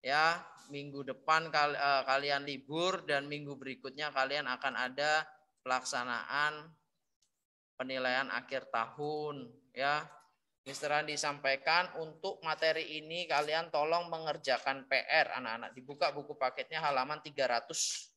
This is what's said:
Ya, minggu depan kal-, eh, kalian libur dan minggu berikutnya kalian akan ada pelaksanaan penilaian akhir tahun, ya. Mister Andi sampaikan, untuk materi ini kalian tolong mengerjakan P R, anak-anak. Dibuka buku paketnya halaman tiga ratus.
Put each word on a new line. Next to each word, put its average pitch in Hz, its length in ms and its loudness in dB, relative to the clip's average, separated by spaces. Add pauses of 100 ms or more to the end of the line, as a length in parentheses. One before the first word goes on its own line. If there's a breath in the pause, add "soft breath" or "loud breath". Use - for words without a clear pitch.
Ya, 156 400 4 (320)
minggu 143 300 -8
depan 156 500 2
kal-, 147 240 4
eh, 139 320 4
kalian 139 380 2
libur 156 580 -2
dan 143 240 0
minggu 147 300 -8
berikutnya 135 560 -8
kalian 135 340 2
akan 127 300 0
ada 143 500 2 (320)
pelaksanaan 127 1120 -2 (1040)
penilaian 131 560 0
akhir 123 400 -6
tahun, 147 800 -4 (260)
ya. 147 300 0 (580)
Mister 139 300 -6
Andi 151 260 0
sampaikan, 147 680 2 (100)
untuk 160 460 -6
materi 156 560 0
ini 165 260 -6
kalian 156 400 2
tolong 160 400 2
mengerjakan 139 800 -2
P 139 60 2
R, 131 420 4
anak-anak. 117 400 -6
Dibuka 143 400 -2
buku 143 220 -8
paketnya 135 420 -2
halaman 147 400 0
tiga 135 300 0
ratus. - 680 -2